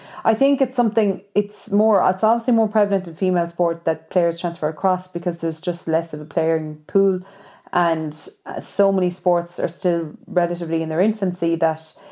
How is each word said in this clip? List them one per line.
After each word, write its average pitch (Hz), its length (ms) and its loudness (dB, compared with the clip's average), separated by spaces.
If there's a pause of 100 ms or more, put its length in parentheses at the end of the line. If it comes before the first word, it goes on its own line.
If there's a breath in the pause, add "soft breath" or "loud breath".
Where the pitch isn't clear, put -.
(260 loud breath)
I 226 80 4
think 277 280 2
it's - 140 -2
something, 214 460 0 (140)
it's 202 360 -4
more, 202 380 4
it's 185 140 -2
obviously 233 300 2
more 226 140 4
prevalent 196 400 2
in 160 80 -12
female 180 320 0
sport 170 380 -2
that 160 240 -2
players 170 300 2
transfer 165 280 -4
across 180 400 0
because 175 320 -4
there's 160 220 -4
just 175 260 -4
less 165 260 0
of 156 60 -8
a 151 60 -12
playing 160 640 -2
pool, 196 340 2 (500 loud breath)
and, 165 580 0 (160)
uh, - 140 -8
so - 320 2
many 185 180 2
sports 175 500 -2
are - 80 0
still 165 460 -2 (140)
relatively 170 540 -2
in 160 80 -4
their 160 120 0
infancy 180 540 0
that, 160 380 -2 (180 loud breath)